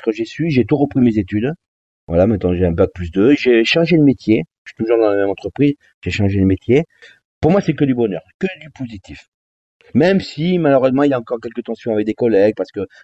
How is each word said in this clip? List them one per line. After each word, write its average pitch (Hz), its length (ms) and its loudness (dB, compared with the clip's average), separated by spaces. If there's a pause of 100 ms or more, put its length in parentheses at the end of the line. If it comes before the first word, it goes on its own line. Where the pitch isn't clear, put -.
quand - 80 0
j'y 113 140 -8
suis, 165 240 -4
j'ai 123 160 2
tout 151 100 0
repris 143 240 0
mes 117 180 2
études. 104 320 -2 (580)
Voilà, 87 180 2
maintenant, 92 280 0
j'ai 90 120 0
un 87 60 2
bac 90 220 0
plus 87 160 -10
deux. 104 260 2
J'ai 117 280 2
changé 165 320 0
de 156 60 4
métier. 123 400 2 (220)
Je - 80 -20
suis - 120 -8
toujours 113 180 2
dans 107 80 2
la 101 60 0
même 98 140 0
entreprise. 110 420 -2 (320)
J'ai 92 60 -6
changé 101 300 0
de 95 40 2
métier. 113 400 0 (560)
Pour 156 120 2
moi, 196 80 2
c'est 160 140 -2
que 147 100 -2
du 131 100 0
bonheur, 110 280 -2 (180)
que 190 80 -4 (120)
du 156 160 -20
positif. 110 500 -16 (680)
Même 185 260 2
si, 175 380 -4
malheureusement, 139 460 2
il 143 60 2
y 139 40 0
a 127 40 -2
encore 120 220 -8
quelques 117 240 -10
tensions 113 280 -8
avec 107 120 0
des 107 100 -4
collègues, 107 420 2
parce 95 160 -8
que - 80 -10 (240)